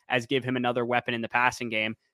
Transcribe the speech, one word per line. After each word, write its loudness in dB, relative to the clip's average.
as 0
give 0
him -2
another 0
weapon 0
in -4
the -6
passing 2
game. -2